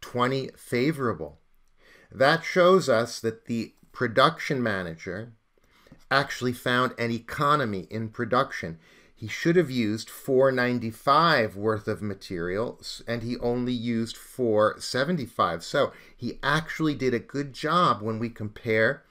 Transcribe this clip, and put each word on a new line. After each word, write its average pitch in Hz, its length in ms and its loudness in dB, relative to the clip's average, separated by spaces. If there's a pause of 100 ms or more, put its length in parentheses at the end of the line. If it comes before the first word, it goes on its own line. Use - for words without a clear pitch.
twenty 127 560 -2
favorable. 120 840 -2 (720)
That 143 320 2
shows 180 440 4
us 120 320 2
that 113 260 -4
the 117 280 -4 (180)
production 131 720 0
manager 95 720 -6 (760)
actually 135 440 0
found 123 460 0
an 117 120 -2
economy 117 800 -2
in 110 180 -6
production. 120 720 -2 (360)
He 110 120 -12
should 170 300 0
have 151 140 2
used 110 380 -2
four 135 440 2
ninety-five 123 1040 2
worth 107 320 0
of 98 120 -2
material, 95 800 -4
s-, - 280 -14
and 117 140 -4
he 123 160 -6
only 123 340 -2
used 113 440 -2
four 107 640 2
seventy-five. 127 840 -2
So - 280 0 (240)
he - 260 -8
actually 156 520 0
did 127 180 0
a 120 60 2
good 139 340 -8
job 156 480 0
when 110 180 -4
we 113 120 -4
compare 110 800 0